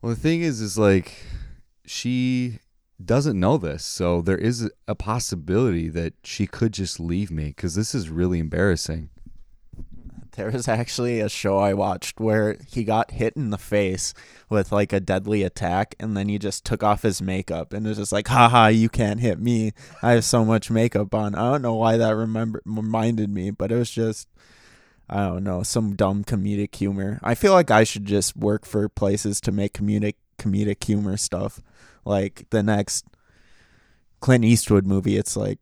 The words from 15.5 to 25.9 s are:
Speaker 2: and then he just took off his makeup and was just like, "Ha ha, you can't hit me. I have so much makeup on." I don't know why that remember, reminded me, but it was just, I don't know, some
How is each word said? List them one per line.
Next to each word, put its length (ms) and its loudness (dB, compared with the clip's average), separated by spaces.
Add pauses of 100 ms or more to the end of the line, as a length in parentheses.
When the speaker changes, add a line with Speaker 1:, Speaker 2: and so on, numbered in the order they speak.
Speaker 2:
and 180 -4
then 120 -2
he 100 -2
just 260 -6
took 180 -4
off 200 2
his 200 0
makeup 500 -4
and 140 -6
was 100 -4
just 160 -4
like, 160 -2
"Ha 200 8
ha, 180 8
you 220 6
can't 320 -2
hit 200 0
me. 320 0 (300)
I 100 4
have 120 6
so 200 2
much 260 2
makeup 440 2
on." 200 -2
I 160 0
don't 120 0
know 140 -2
why 200 4
that 140 2
remember, 540 -2
reminded 680 -2
me, 200 -4
but 220 -4
it 40 0
was 140 -2
just, 380 -4 (800)
I 180 -2
don't 180 -4
know, 180 -4
some 320 -2